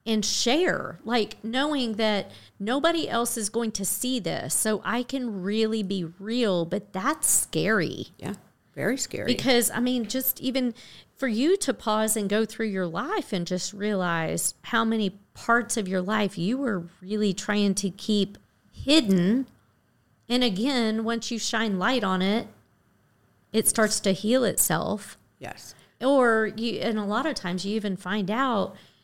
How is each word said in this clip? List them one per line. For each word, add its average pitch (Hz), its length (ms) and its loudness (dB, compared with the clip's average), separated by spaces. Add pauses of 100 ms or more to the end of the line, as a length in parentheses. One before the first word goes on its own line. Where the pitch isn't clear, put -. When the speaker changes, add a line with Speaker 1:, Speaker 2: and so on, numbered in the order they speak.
Speaker 1:
and 220 180 0
share, 247 800 0
like, 220 400 -2
knowing 254 520 -2
that 208 340 0 (300)
nobody 285 500 0
else 240 280 -2
is 214 120 -4
going 233 220 -2
to 202 120 -6
see 247 360 -2
this, 160 340 -4
so - 320 0
I 233 160 -2
can 247 400 -4
really 220 400 0
be 190 220 -2 (160)
real, 208 460 2
but 196 280 -4
that's 247 340 -2
scary. 165 840 0 (100)
Speaker 2:
Yeah, - 160 -8 (400)
very 214 220 -2
scary. - 280 -6
Speaker 1:
Because, 240 460 2
I - 80 -4
mean, 247 280 0
just 254 340 -4
even 254 340 -2 (400)
for 269 120 -4
you 262 300 2
to 262 160 -2
pause 214 420 0
and 202 140 0
go 214 160 2
through 220 220 -4
your 190 180 -2
life 247 480 -4
and 175 140 -2
just 180 260 -4
realize 175 880 -2
how 226 240 0
many 220 320 0 (160)
parts 233 420 0
of 202 120 -2
your 185 140 0
life 208 360 0
you 208 220 0
were 208 240 -2 (180)
really 202 320 0
trying 202 420 2
to 196 140 -2
keep 202 480 0 (340)
hidden. 233 760 4 (840)
And 247 140 2
again, 226 600 2
once 233 280 -2
you 226 80 -4
shine 214 400 0
light 226 240 2
on 185 180 2
it, 190 240 2 (1080)
it 220 160 2
starts 214 340 2
to 196 100 2
heal 240 320 0
itself. - 760 -2 (220)
Speaker 2:
Yes. - 340 -14 (280)
Speaker 1:
Or 233 540 4
you, 220 240 -4
and 220 180 0
a 214 80 -2
lot 220 200 0
of 285 100 -2
times 180 300 -4
you 202 100 -2
even 202 220 -2
find 190 320 -4
out, 220 460 0 (280)